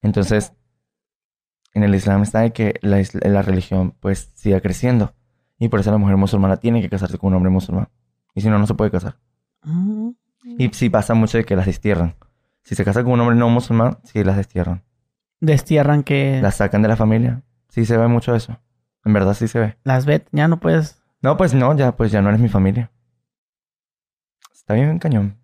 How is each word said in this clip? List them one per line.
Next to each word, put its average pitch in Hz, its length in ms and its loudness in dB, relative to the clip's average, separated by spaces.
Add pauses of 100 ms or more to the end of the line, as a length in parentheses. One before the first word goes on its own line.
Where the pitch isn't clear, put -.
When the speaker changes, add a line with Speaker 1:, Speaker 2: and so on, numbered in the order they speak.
Speaker 1:
Entonces, 104 500 -2 (1200)
en 208 80 0
el 196 120 2
Islam 196 280 2
está 151 180 -2
de 113 120 0
que 107 300 -2
la 101 180 2
is-, 95 140 -4
la 98 280 0
religión, 92 580 -2
pues, 95 340 -6
siga 98 260 0
creciendo. 110 540 -2 (440)
Y 117 100 -2
por 110 120 0
eso 101 100 0
la 107 80 2
mujer 101 180 2
musulmana 98 420 2
tiene 117 240 0
que 90 80 -6
casarse 95 280 -6
con 98 100 -2
un 92 80 2
hombre 92 140 2
musulmán. 92 380 -2 (460)
Y 101 80 -6
si 110 80 0
no, 104 80 2
no 104 80 2
se 107 80 -2
puede 107 160 -2
casar. 95 260 -6 (460)
Speaker 2:
Mm. 208 480 -4 (480)
Speaker 1:
Y 240 160 0
sí 240 160 -2
pasa 180 240 0
mucho 110 240 0
de 110 60 0
que 98 120 -2
las 92 100 0
destierran. 87 480 -2 (480)
Si - 120 -10
se 98 100 -2
casa 101 180 0
con 123 100 0
un 120 80 2
hombre 117 160 2
no 120 120 4
musulmán, 117 560 0
sí - 200 -4
las 98 120 0
destierran. 90 460 -4 (580)
Speaker 2:
¿Destierran 147 600 2
que 139 400 -2
Speaker 1:
Las 98 140 0
sacan 101 260 0
de 110 60 2
la 110 80 2
familia. 117 460 0 (260)
Sí 117 160 -2
se 113 120 0
ve 113 120 2
mucho 120 260 0
eso. 113 240 -6 (460)
En 107 80 2
verdad 98 220 2
sí 113 140 -4
se 120 120 -4
ve. 107 240 -2
Speaker 2:
Las 131 220 0
vet, 147 260 0
ya 147 160 0
no 165 120 0
puedes. 160 420 -2 (200)
Speaker 1:
No, 139 140 0
pues 170 180 0
no, 131 220 4
ya, 127 200 0
pues 113 160 0
ya 104 100 2
no 101 60 2
eres 107 120 2
mi 120 80 2
familia. 101 420 0 (1600)
Está - 200 -6
bien 147 240 2
cañón. 107 460 -2